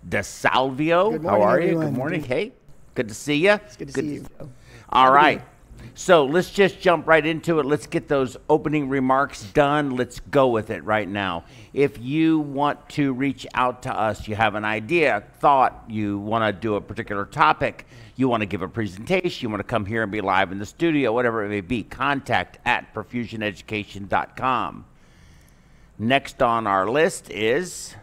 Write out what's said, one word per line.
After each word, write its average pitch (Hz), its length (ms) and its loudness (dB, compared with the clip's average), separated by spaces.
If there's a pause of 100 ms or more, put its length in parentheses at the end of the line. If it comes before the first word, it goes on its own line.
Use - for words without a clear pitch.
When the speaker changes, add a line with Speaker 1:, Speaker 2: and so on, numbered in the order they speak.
Speaker 1:
DeSalvio. 135 1040 0
Speaker 2:
Good 151 100 -6
Speaker 1:
How 190 160 2
Speaker 2:
morning, 208 100 6
Speaker 1:
are 180 120 4
you? 170 80 -2
Speaker 2:
everyone. 160 180 0
Speaker 1:
Good 143 100 -4
morning. 151 280 -4
Hey, 156 280 -4 (420)
good 120 140 -4
to 107 60 -12
see 147 220 -2
ya. 190 180 4 (100)
Speaker 2:
It's - 140 -20
good 151 100 -12
to 135 60 -18
Speaker 1:
Good 135 100 -2
Speaker 2:
see 151 60 -6
Speaker 1:
to 143 60 -8
Speaker 2:
you, 123 40 -12
Speaker 1:
s- 117 80 -16 (100)
Speaker 2:
Joe. - 100 -14 (420)
Speaker 1:
All 127 160 6
Speaker 2:
How 131 60 8
are - 0 -
you? - 20 6 (240)
Speaker 1:
right. - 40 -12 (520)
So 160 320 4
let's 170 240 0
just 190 300 2
jump 165 260 2
right 160 180 6
into 160 340 0
it. 143 60 2
Let's 147 220 0
get - 200 -4
those 135 300 0 (140)
opening 151 400 2
remarks 135 540 0
done. 143 520 2
Let's 123 240 -4
go 135 280 2
with 110 200 0
it 90 160 -8
right 104 240 0
now. 95 360 -4 (280)
If 139 260 0
you 156 420 2
want 143 500 -4
to 139 240 0
reach 135 400 -4
out 123 300 0
to 127 140 -6
us, 110 300 -2
you 107 60 -4
have 104 200 2
an 107 100 -4
idea, 110 600 0 (140)
thought, 139 500 4
you 107 300 -2
wanna 107 340 0
do 104 220 -4
a 98 80 -2
particular 101 420 -8
topic, 147 640 0 (300)
you 131 120 2
wanna 110 180 0
give 95 160 -6
a 92 60 -6
presentation, 123 760 -4
you 110 40 -4
wanna 101 140 -4
come 110 220 -4
here 113 160 -2
and 104 100 -4
be 107 80 -4
live 95 320 0
in 98 60 -10
the 104 80 -10
studio, 147 460 0
whatever 117 320 0
it 101 40 -4
may 104 140 -2
be, 98 200 -4
contact 131 840 -4
at 117 280 -2
perfusioneducation 104 1120 -8
dot 90 280 -4
com. 110 480 -4 (1120)
Next 131 440 0
on 117 240 2
our 98 220 2
list 151 420 0
is 117 720 -4